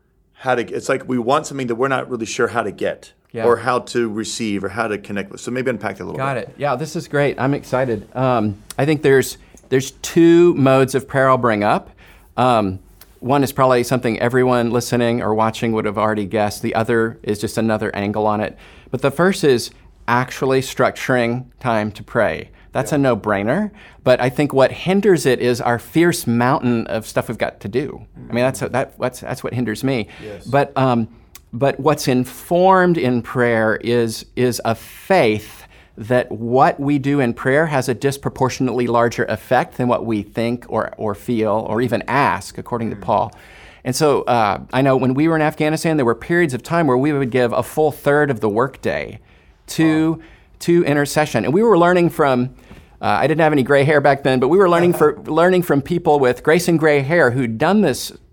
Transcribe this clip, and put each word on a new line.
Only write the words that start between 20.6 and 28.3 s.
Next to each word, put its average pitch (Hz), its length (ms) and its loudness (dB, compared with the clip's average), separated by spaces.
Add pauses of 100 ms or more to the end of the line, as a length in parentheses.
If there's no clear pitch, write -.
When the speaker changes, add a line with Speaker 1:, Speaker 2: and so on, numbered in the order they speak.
Speaker 2:
structuring 123 840 -2 (140)
time 107 320 -2
to - 120 -16
pray. 90 460 -2 (220)
That's 131 200 -4
Speaker 1:
Yeah. 165 40 -2
Speaker 2:
a 147 40 2
no-brainer. 117 720 0 (320)
But 127 180 4
I 127 80 0
think 143 240 -2
what 131 180 4
hinders 190 540 2
it 127 140 2
is 123 200 0
our 120 200 0
fierce 165 480 0
mountain 120 600 0
of 110 180 -6
stuff - 220 -4
we've 113 100 -8
got - 240 -6
to - 60 -10
do. 123 380 -6 (240)
I - 40 -14